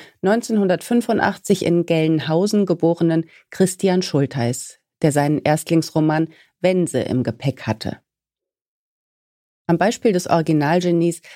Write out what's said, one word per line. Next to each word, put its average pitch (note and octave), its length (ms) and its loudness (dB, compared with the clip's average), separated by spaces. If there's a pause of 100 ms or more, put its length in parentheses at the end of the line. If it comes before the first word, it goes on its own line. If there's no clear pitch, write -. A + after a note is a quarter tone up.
(240)
neunzehnhundertfünfundachtzig G#3 1400 0
in E3+ 220 2
Gelnhausen E3 800 0
geborenen E3 600 0 (260)
Christian F#3 500 0
Schultheis, C3 760 -2 (240)
der D#3 80 2
seinen D3 260 0
Erstlingsroman D#3 920 0 (320)
Wense F3 400 0
im B2+ 200 -2
Gepäck - 460 -4
hatte. - 320 -4 (1700)
Am E3+ 100 2
Beispiel A3 360 0
des F3+ 120 -2
Originalgenies E3+ 960 0 (140)